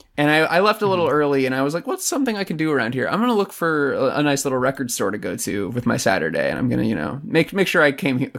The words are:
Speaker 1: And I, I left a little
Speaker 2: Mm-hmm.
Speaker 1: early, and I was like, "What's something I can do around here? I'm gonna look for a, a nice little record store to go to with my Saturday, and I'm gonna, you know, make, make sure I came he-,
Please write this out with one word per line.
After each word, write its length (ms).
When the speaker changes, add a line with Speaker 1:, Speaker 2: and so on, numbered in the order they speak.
Speaker 1:
And 120
I, 100
I 220
left 220
a 60
little 180
Speaker 2:
Mm-hmm. 80
Speaker 1:
early, 320
and 80
I 80
was 100
like, 140
"What's 180
something 320
I 80
can 120
do 160
around 220
here? 140
I'm 120
gonna 160
look 160
for 420
a, 240
a 60
nice 200
little 140
record 320
store 220
to 60
go 180
to 340
with 160
my 100
Saturday, 540
and 80
I'm 100
gonna, 140
you 140
know, 260
make, 300
make 160
sure 120
I 120
came 260
he-, 80